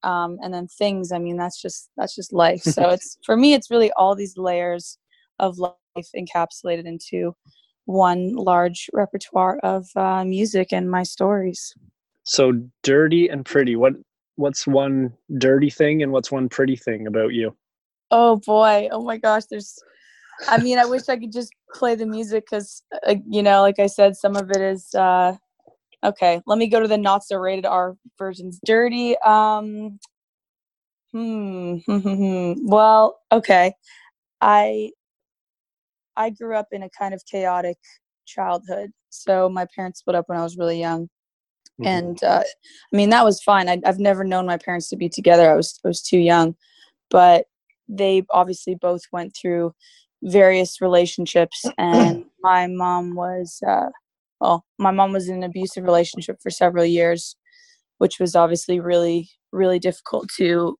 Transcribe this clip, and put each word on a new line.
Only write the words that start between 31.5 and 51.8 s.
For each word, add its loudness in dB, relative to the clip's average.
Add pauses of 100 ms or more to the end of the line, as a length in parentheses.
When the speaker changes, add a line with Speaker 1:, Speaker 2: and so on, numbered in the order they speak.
Speaker 1:
<laughs> -2 (120)
Well, 4 (100)
okay. 4 (640)
I, 2 (1200)
I -2
grew -8
up -4
in -10
a -14
kind -8
of -18
chaotic -4 (500)
childhood. -6 (180)
So -2
my -6 (100)
parents -10
split -4
up -2
when -8
I -4
was -10
really -4
young. -6 (760)
Speaker 2:
Mm-hmm. -4
Speaker 1:
And, -4
uh, 2
I -12
mean, 2
that 6
was 2
fine. 2
I, 0
I've 0
never 0
known -2
my -2
parents -8
to -10
be -6
together. 6
I 6
was, -4
I -4
was -4
too 2
young. 4 (540)
But 8 (420)
they 0
obviously -2
both -4 (100)
went -10
through -4 (480)
various 4
relationships. 0
Speaker 2:
<clears throat> -12
Speaker 1:
And 2 (180)